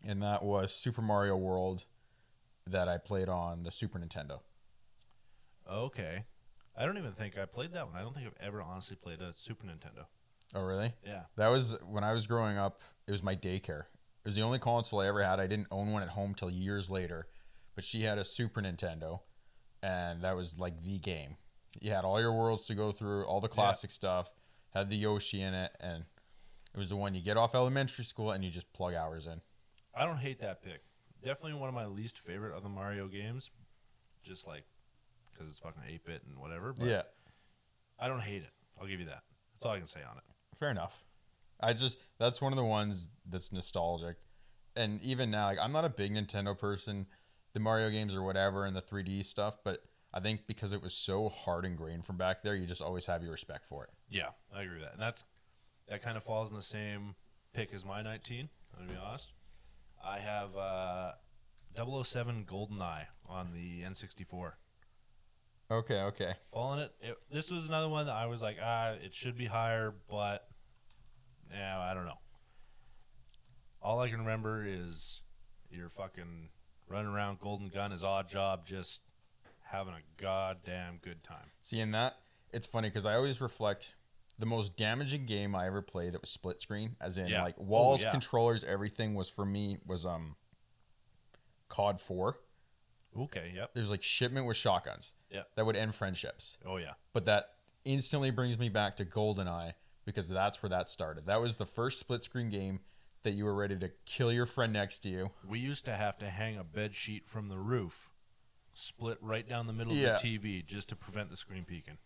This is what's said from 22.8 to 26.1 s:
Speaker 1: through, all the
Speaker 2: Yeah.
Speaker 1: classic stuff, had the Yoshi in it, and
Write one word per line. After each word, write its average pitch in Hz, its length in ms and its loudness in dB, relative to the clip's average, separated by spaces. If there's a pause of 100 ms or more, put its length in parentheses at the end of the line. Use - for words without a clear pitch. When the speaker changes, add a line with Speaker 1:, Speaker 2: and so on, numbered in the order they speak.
Speaker 1:
through, 101 340 0
all 95 140 2
the 107 80 2
Speaker 2:
Yeah. 110 60 -10
Speaker 1:
classic 101 380 6
stuff, 92 420 2 (400)
had 98 160 2
the 107 80 2
Yoshi 104 440 2
in 95 120 0
it, 92 260 -2
and 85 240 -4 (680)